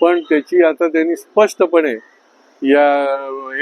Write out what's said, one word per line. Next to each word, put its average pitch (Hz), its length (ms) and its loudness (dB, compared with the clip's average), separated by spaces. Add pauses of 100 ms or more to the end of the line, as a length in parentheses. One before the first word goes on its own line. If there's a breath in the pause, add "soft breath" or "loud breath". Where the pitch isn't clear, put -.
पण 175 200 2
त्याची 160 440 0
आता 160 240 0
त्यांनी 160 280 -2
स्पष्टपणे 170 760 0 (680)
या 143 400 2 (600)